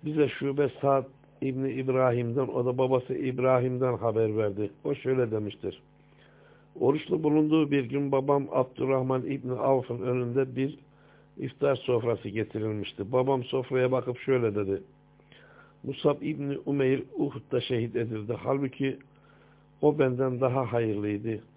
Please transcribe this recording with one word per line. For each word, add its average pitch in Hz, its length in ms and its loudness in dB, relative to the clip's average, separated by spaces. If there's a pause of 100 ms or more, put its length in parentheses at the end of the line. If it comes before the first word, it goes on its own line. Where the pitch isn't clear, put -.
Bize 151 240 2
Şube 139 400 0 (120)
Sa'd 139 220 4 (380)
İbni 131 300 -2
İbrahim'den, 127 760 2
o 123 180 -2
da 127 120 0
babası 127 360 2
İbrahim'den 127 840 2
haber 110 400 0
verdi. 104 340 -2 (120)
O 143 120 -2
şöyle 127 360 0
demiştir: 104 500 -6 (1000)
"Oruçlu 156 440 2
bulunduğu 151 480 4
bir 139 120 2
gün 139 280 -2
babam 139 400 2
Abdurrahman 131 760 0
İbni 127 280 -4
Avf'ın 123 480 0
önünde 123 540 0
bir 135 240 -4 (580)
iftar 135 380 0
sofrası 117 540 0
getirilmişti. 107 840 -4
Babam 127 320 2
sofraya 127 480 0
bakıp 127 280 -2
şöyle 120 360 2
dedi: 98 260 -2 (1000)
'Musab 135 380 0
İbni 143 440 -4
Umeyr 135 380 2 (140)
Uhud'da 131 440 -2
şehit 117 340 -2
edildi. 113 380 -4 (100)
Halbuki 135 540 -2 (840)
o 147 180 4
benden 127 420 2
daha 127 320 2
hayırlıydı.' 107 680 -2 (140)